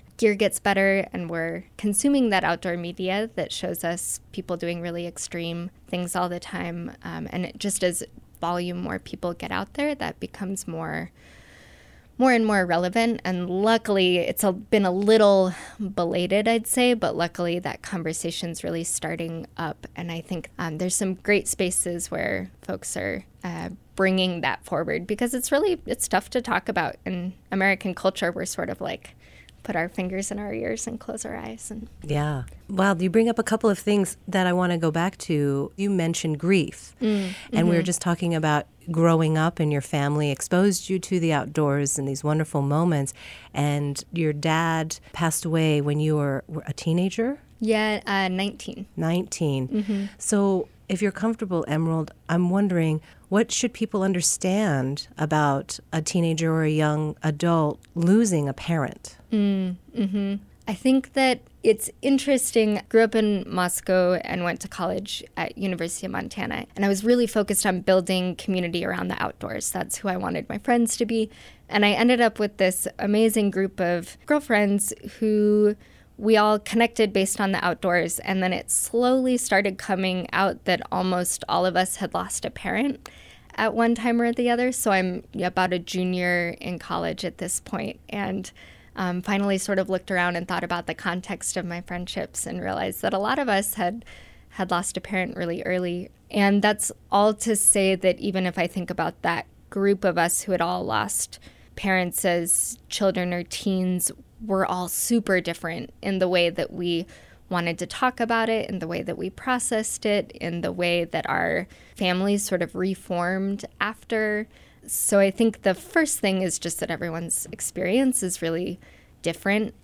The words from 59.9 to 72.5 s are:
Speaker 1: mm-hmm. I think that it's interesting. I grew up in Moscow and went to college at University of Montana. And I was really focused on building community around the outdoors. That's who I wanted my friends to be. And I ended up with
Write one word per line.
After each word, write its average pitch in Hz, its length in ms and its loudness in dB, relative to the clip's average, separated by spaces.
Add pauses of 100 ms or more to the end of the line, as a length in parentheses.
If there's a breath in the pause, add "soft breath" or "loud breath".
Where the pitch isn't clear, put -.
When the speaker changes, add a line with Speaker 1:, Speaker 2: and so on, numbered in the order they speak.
Speaker 1:
mm-hmm. 202 380 0 (320)
I 214 80 -2
think 262 380 2
that 262 300 2 (200)
it's 214 280 2 (120)
interesting. 254 760 2
I - 100 -4
grew 220 140 6
up 226 120 2
in 208 320 2
Moscow 180 680 2
and 180 280 -4
went 170 200 -2
to 190 60 -10
college 190 540 -6 (140)
at - 200 -6
University 180 500 -4
of 190 60 -8
Montana. - 640 -6
And 196 100 0
I 196 40 4
was 196 160 0
really 240 240 4
focused 208 360 0
on 185 180 0
building 185 520 2
community 175 500 -2
around 180 240 -4
the - 140 -4
outdoors. - 480 -6
That's 185 280 -6
who 202 100 -4
I 185 80 -2
wanted 180 320 -4
my - 100 -6
friends 240 380 2
to 240 100 0
be. 220 240 0 (380 loud breath)
And 208 180 2
I 208 60 6
ended 240 280 4
up 226 200 2
with 208 160 -2